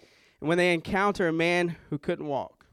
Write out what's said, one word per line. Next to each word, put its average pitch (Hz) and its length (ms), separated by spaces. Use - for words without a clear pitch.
and 143 100
when 170 80
they 180 160
encounter 190 540
a 160 60
man 170 420
who 147 80
couldn't 151 260
walk 131 480